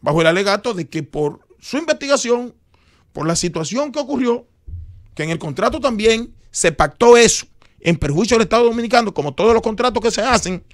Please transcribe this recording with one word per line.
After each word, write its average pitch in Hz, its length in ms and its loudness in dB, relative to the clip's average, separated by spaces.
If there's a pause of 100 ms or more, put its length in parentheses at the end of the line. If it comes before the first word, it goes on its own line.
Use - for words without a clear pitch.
Bajo 147 200 0
el 165 60 4
alegato 196 480 0
de 170 140 -8
que 160 140 -8
por 147 440 -6 (140)
su - 180 -8
investigación, 277 760 -2 (580)
por 147 140 -6
la 165 100 0
situación 175 560 -4
que 311 80 -6
ocurrió, 247 460 -4 (680)
que - 80 -8
en 156 80 -4
el 165 80 -4
contrato 208 420 -4
también 226 540 0 (160)
se - 220 0
pactó 240 440 4
eso 233 300 4 (320)
en 170 180 0
perjuicio 180 400 0
del 226 60 4
Estado 226 220 2
Dominicano, 233 500 0
como 147 200 -4
todos 220 200 2
los 226 80 0
contratos 233 400 -2
que 233 80 0
se - 100 -4
hacen 196 540 -2